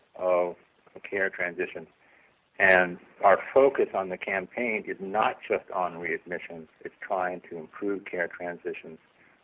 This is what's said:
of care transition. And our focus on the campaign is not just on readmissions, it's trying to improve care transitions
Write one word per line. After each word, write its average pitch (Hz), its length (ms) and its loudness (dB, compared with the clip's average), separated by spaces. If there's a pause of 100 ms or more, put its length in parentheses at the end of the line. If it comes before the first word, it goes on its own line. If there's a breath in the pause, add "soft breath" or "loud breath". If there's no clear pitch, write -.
(160)
of 90 400 0 (540)
care 98 200 -2
transition. 87 580 -6 (680 soft breath)
And 92 400 6 (260)
our 95 160 8 (140)
focus 135 400 6
on 98 160 -2
the 90 80 -4
campaign 101 680 -4
is 95 120 -6
not 107 380 0 (100)
just 98 240 -2
on 90 240 -4
readmissions, 82 720 -8 (180)
it's 82 160 -12
trying 90 480 -4
to 85 80 -10
improve 98 480 -6
care 87 240 -4
transitions 87 680 -10 (460 soft breath)